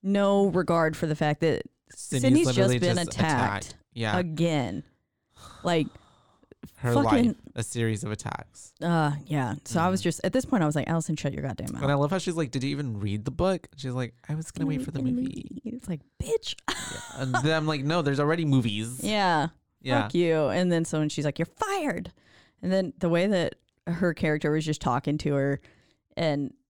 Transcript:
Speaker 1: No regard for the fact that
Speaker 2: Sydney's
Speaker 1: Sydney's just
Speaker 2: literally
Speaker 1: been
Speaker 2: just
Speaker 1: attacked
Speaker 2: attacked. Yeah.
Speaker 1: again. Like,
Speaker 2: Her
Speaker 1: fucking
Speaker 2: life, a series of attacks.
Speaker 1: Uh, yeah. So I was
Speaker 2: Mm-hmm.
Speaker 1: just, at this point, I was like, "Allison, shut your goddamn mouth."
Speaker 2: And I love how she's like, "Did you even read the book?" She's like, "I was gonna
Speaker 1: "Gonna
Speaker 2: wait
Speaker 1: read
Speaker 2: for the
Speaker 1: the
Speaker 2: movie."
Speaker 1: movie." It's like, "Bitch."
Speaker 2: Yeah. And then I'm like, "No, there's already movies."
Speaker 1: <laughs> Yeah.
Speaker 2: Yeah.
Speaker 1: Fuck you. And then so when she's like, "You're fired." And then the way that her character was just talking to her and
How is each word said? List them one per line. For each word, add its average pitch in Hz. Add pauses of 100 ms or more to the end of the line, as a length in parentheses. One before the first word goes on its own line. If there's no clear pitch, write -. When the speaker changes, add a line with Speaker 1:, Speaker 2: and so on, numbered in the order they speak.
Speaker 1:
No 202
regard 165
for 170
the 151
fact 151
that 160 (320)
Speaker 2:
Sydney's -
Speaker 1:
Sydney's 269
just 120
Speaker 2:
literally -
Speaker 1:
been -
Speaker 2:
just 170
Speaker 1:
attacked 101
Speaker 2:
attacked. - (200)
Yeah. 113
Speaker 1:
again. 156 (800)
Like, 170 (880)
Speaker 2:
Her 123
Speaker 1:
fucking 247
Speaker 2:
life, - (200)
a 113
series 113
of 107
attacks. -
Speaker 1:
Uh, 160 (140)
yeah. 131 (100)
So -
I 175
was 185
Speaker 2:
Mm-hmm. -
Speaker 1:
just, 170
at 190
this 262
point, 208
I 156
was 151
like, 139
"Allison, 165
shut 139
your 143
goddamn -
mouth." -
Speaker 2:
And 139
I 143
love 143
how 190
she's 180
like, 151
"Did 131
you 135
even 139
read 104
the 131
book?" 185 (100)
She's 131
like, 123 (140)
"I 151
was 160
gonna -
Speaker 1:
"Gonna -
Speaker 2:
wait -
Speaker 1:
read 262
Speaker 2:
for -
the -
Speaker 1:
the 254
Speaker 2:
movie." 254 (160)
Speaker 1:
movie." 226
It's -
like, 165 (220)
"Bitch." - (140)
Speaker 2:
Yeah. -
And 131
then 151
I'm 156
like, 151
"No, 160
there's 139
already 160
movies." 120
Speaker 1:
<laughs> -
Yeah. 180 (320)
Speaker 2:
Yeah. 123
Speaker 1:
Fuck 104
you. 165
And 180
then 165
so 156
when 151
she's 147
like, 147
"You're 170
fired." 294 (500)
And 180
then 190
the 180
way 170
that 185 (320)
her 170
character 151
was 156
just 156
talking 143
to 147
her 139 (560)
and 143 (180)